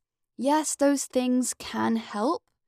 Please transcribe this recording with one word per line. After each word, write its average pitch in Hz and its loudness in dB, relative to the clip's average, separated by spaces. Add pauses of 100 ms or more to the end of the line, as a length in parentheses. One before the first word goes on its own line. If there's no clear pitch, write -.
(360)
yes, 294 0
those 277 2
things 254 0
can 226 -2
help, 226 -2 (240)